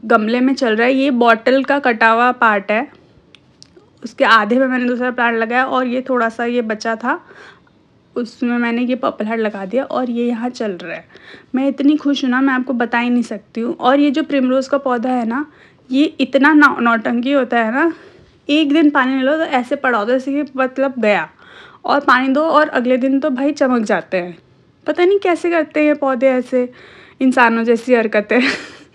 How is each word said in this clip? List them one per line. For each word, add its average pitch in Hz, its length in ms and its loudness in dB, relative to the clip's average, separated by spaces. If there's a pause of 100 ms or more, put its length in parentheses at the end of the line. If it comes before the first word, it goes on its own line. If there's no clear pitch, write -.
गमले 226 340 2
में 262 140 2
चल 233 220 0
रहा 233 120 2
है। 269 60 2
ये 269 180 2
बॉटल 240 520 2
का 277 160 0
कटा 233 300 2
हुआ 240 220 2
पार्ट 214 400 0
है, 233 200 -4 (1120)
उसके 254 200 -6
आधे 220 360 4
में 269 80 2
मैंने 254 180 -2
दूसरा 247 260 -2
प्लांट 240 260 -2
लगाया 240 280 0
और 254 220 -2
ये 254 220 -4
थोड़ा 233 200 0
सा 233 160 -6
ये 240 160 -2
बचा 220 340 -4
था, 254 300 -4 (920)
उसमें 240 420 -4
मैंने 233 240 -2
ये 247 140 -2
पर्पल 247 300 -4
हार्ट 226 160 -4
लगा 208 240 -6
दिया 226 180 -4
और 254 260 -4
ये 240 180 -2
यहाँ 240 220 -4
चल 233 220 -6
रहा 170 240 -12
है। 160 120 -16 (480)
मैं 269 120 0
इतनी 277 300 2
खुश 285 260 -2
हूँ 247 80 0
ना, 262 100 0
मैं 269 120 2
आपको 254 200 -2
बता 240 260 -2
ही 240 100 0
नहीं 247 140 2
सकती 220 380 -10
हूँ। 233 140 -4
और 262 240 2
ये 294 120 4
जो 294 120 0
प्रिमरोज़ 262 460 0
का 277 80 2
पौधा 254 320 -2
है 247 160 -2
ना, 254 200 -4 (460)
ये 269 140 2
इतना 277 480 2
नौ-, 294 260 6
नौटंकी 233 520 0
होता 247 280 0
है 220 140 -2
ना, 311 200 0 (560)
एक 294 240 2
दिन 302 160 4
पानी 269 240 0
नहीं 262 100 -2
लो 285 140 0
तो 320 60 -2
ऐसे 277 320 -2
पड़ा 254 240 0
होता 214 140 -2
है 269 60 0
जैसे 277 240 -4
कि 254 140 -10
मतलब 262 420 -2
गया, 196 300 0 (560)
और - 140 2
पानी 262 280 2
दो 269 140 2
और 311 260 2
अगले 254 300 0
दिन 269 220 0
तो 302 100 -2
भाई 269 220 -2
चमक 254 300 0
जाते 196 360 -2
हैं। 175 200 -8 (480)
पता 339 200 0
नहीं 392 140 4
कैसे 349 320 -2
करते 311 280 -2
हैं 302 80 2
ये 294 60 4
पौधे 269 340 0
ऐसे 254 440 0 (500)
इंसानों 240 420 2
जैसी 233 320 2
हरकतें। 220 440 2 (560)